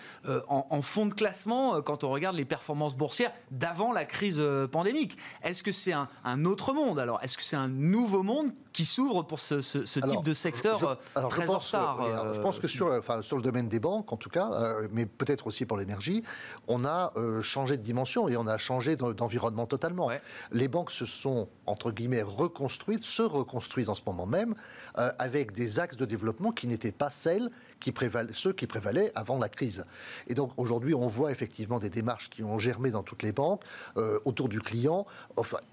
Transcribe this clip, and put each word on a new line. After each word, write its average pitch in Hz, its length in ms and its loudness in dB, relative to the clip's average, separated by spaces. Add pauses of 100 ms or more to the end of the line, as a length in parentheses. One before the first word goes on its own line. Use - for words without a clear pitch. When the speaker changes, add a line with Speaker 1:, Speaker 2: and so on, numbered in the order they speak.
(260)
Speaker 1:
euh, 131 220 0
en, 135 220 2
en 147 120 0
fond 208 240 2
de 208 80 0
classement, 220 640 2
euh, 147 40 2
quand 147 220 -2
on 139 80 0
regarde 160 260 0
les 147 80 0
performances 147 520 -2
boursières 156 360 0 (200)
d'avant 170 400 0
la 170 120 2
crise, 190 360 0
euh, 139 260 4
pandémique. 190 500 0 (280)
Est-ce 175 180 -2
que 202 100 -2
c'est 185 200 0
un, 143 160 0 (160)
un 131 200 2
autre 202 280 2
monde 262 260 2
alors ? 120 240 0
Est-ce 131 140 0
que - 80 -4
c'est - 120 0
un 131 120 0
nouveau 190 560 4
monde 269 260 2 (220)
qui 262 120 2
s'ouvre 247 380 4
pour 156 160 -4
ce, 143 220 0
ce, 135 260 -2
ce - 140 0
Speaker 2:
Alors, 131 160 2
Speaker 1:
type 170 80 -2
de 151 100 2
secteur, 165 440 2
Speaker 2:
je, - 20 2
je, 165 60 4
Speaker 1:
euh, 135 80 2 (200)
Speaker 2:
alors, 127 160 0
je 135 60 -2
Speaker 1:
très 170 120 2
en 185 60 4
Speaker 2:
pense - 160 -2
que, 214 60 0
Speaker 1:
retard, 151 240 2
Speaker 2:
oui, 117 100 2
alors, 110 240 0
je 107 60 -2
Speaker 1:
euh, - 20 -2
Speaker 2:
pense 190 160 2
que - 80 -4
sur, - 220 2
enfin, 117 340 2
sur 143 140 -2
le 123 60 0
domaine 120 260 2
des 113 100 2
banques, 185 340 0
en 113 40 -4
tout 113 140 -10
cas, 196 220 0
euh, 110 380 0
mais 113 160 0
peut-être - 400 -2
aussi 113 180 -2
pour 110 120 0
l'énergie, 101 460 -2 (440)
on 123 180 2
a, 170 320 2
euh, 110 240 0
changé 139 360 2
de 117 60 -4
dimension 131 460 0
et 123 80 2
on 113 120 0
a 107 100 2
changé 131 380 2
d'en-, 120 160 0
d'environnement 117 540 0
totalement. 165 400 0
Speaker 1:
Ouais. 123 140 0 (300)
Speaker 2:
Les 123 160 4
banques 156 240 0
se - 160 -4
sont, 120 420 -2 (180)
entre - 260 -2
guillemets, 117 300 0
reconstruites, 143 800 -2
se - 180 2
reconstruisent 131 640 0
en 104 60 0
ce - 100 -6
moment 90 220 -4
même, 202 300 0 (420)
euh, 120 220 2
avec 131 320 0
des 110 260 0
axes 170 180 -2
de 131 80 0
développement 113 460 0
qui 226 160 -4
n'étaient 113 260 0
pas 143 180 0
celles 208 400 0 (300)
qui 127 120 -2
préval-, 117 420 0
ceux - 180 0
qui 151 140 -4
prévalaient 113 480 0
avant 113 240 -2
la 110 100 0
crise. 98 380 -4 (400)
Et 123 80 -2
donc 139 220 0
aujourd'hui, 123 380 0
on 123 120 2
voit 123 240 0
effectivement 113 480 -4
des 101 120 -2
démarches 110 380 -2
qui - 140 -10
ont 107 160 -2
germé 120 320 0
dans 104 120 -2
toutes - 200 -10
les 107 100 0
banques, 156 300 2 (340)
euh, 107 280 2
autour 127 240 0
du 107 120 -2
client. 151 460 0 (300)
Enfin, - 220 -2 (140)